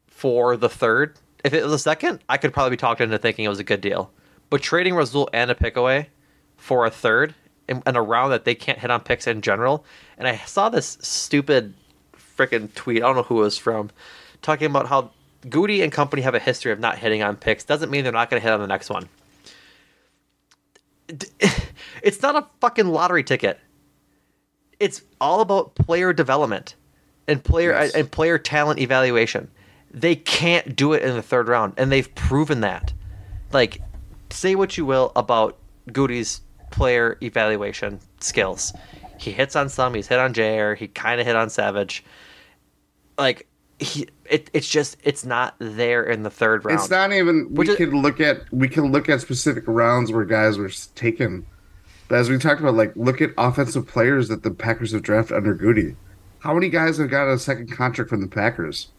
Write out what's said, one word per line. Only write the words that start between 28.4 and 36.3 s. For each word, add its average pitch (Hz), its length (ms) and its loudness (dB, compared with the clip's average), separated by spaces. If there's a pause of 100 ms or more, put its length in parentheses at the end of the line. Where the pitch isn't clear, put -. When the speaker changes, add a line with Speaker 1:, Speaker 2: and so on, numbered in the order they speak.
Speaker 1:
evaluation. 127 680 2 (420)
They 160 240 0
can't 165 600 0
do 139 180 2
it 151 100 2
in 127 120 0
the 113 60 -4
third 120 260 0
round, 113 300 2
and 135 140 2
they've 135 240 0
proven 147 460 0
that. 92 300 -4 (640)
Like, 127 280 2 (480)
say 190 260 0
what 190 220 0
you 160 80 -2
will 131 300 2
about 113 420 2 (340)
Goody's 123 500 -2 (280)